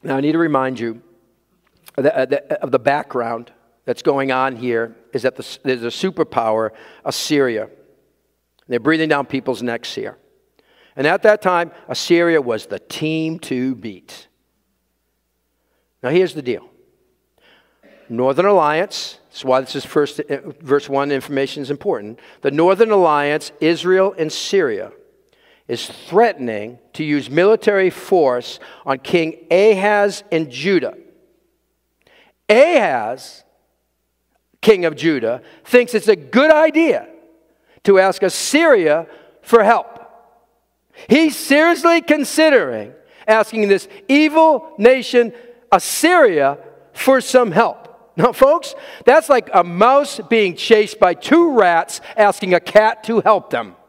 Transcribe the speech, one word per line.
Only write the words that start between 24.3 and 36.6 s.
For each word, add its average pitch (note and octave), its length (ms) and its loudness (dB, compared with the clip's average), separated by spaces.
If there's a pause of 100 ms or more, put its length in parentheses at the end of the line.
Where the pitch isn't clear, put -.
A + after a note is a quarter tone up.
Syria, A#2 600 -4 (760)
is A#2+ 200 -10
threatening B2 920 -4 (140)
to D#3 100 -8
use D3 260 -4
military G3 600 0
force C3+ 680 -2 (260)
on C3+ 140 -4
King D#3+ 500 -4
Ahaz G3+ 840 0
in D#3+ 200 -4
Judah. C#3+ 440 -4 (1500)
Ahaz, F#3 960 0 (1160)
king G3 240 4
of D#3 100 -2
Judah, B2+ 460 -2 (220)
thinks A#3+ 300 2
it's G#3+ 160 0
a G3+ 60 4
good G#3+ 360 2
idea D#4 560 2 (760)